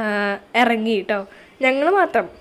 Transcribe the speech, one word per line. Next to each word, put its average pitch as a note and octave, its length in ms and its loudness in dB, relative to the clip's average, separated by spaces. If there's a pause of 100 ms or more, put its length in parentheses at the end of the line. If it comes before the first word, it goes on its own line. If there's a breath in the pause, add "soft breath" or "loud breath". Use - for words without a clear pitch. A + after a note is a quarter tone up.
(540)
ഇറങ്ങി A3+ 460 2
ട്ടോ. G3 260 -4 (360 loud breath)
ഞങ്ങള് C4+ 280 2
മാത്രം, D#4+ 380 0 (120)